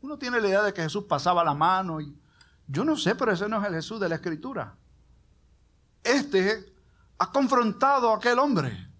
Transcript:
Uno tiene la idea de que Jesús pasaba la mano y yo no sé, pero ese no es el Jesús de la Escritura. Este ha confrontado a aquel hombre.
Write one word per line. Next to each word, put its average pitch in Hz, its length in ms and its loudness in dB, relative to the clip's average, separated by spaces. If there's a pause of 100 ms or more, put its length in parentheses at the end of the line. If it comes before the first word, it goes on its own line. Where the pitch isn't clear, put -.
Uno 285 160 -10
tiene 247 240 -2
la 208 80 2
idea 196 140 4
de 202 100 0
que 175 80 -6
Jesús 180 240 -4
pasaba 170 380 2
la 151 100 2
mano 170 480 0
y 147 180 -14 (480)
yo 147 160 -4
no 302 140 0
sé, 220 180 0
pero 233 160 0
ese 190 160 -2
no 214 140 -2
es 208 60 -2
el 180 80 -2
Jesús 208 260 -8
de 180 80 -2
la 165 60 -2
Escritura. 160 600 -8 (1300)
Este 220 720 0 (420)
ha - 140 -2
confrontado 254 800 2
a 214 60 2
aquel 240 220 2
hombre. 143 600 0